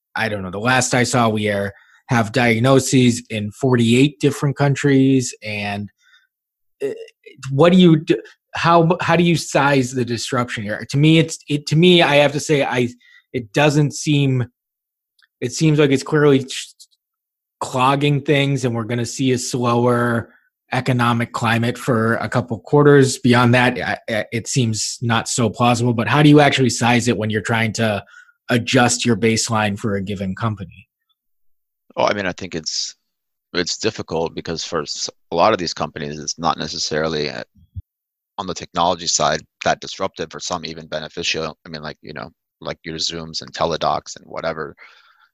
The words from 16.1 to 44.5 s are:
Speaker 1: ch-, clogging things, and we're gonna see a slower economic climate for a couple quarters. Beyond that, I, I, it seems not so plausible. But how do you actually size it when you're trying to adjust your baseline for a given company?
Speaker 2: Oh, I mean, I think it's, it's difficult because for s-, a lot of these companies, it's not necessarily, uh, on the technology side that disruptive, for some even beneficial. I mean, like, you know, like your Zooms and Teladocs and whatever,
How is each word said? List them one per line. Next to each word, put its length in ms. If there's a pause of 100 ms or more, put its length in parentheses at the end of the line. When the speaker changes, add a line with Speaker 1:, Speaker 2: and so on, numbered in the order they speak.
Speaker 1:
ch-, 320 (840)
clogging 600
things, 420
and 120
we're 80
gonna 240
see 240
a 80
slower 960 (360)
economic 640
climate 460
for 380
a 120
couple 300
quarters. 580
Beyond 380
that, 240
I, 180 (100)
I, 240
it 160
seems 540
not 260
so 220
plausible. 460
But 120
how 140
do 80
you 100
actually 300
size 380
it 100
when 140
you're 100
trying 320
to 320 (440)
adjust 540
your 140
baseline 640
for 160
a 80
given 320
company? 520 (1120)
Speaker 2:
Oh, 80
I 80
mean, 140
I 60
think 200
it's, 420 (580)
it's 260
difficult 560
because 280
for 200
s-, 260 (220)
a 40
lot 180
of 40
these 160
companies, 460
it's 180
not 220
necessarily, 720
uh, 120 (960)
on 80
the 80
technology 500
side 360 (220)
that 160
disruptive, 520
for 80
some 260
even 220
beneficial. 680 (120)
I 20
mean, 140
like, 180
you 120
know, 180 (300)
like 220
your 120
Zooms 480
and 100
Teladocs 640
and 100
whatever, 500 (580)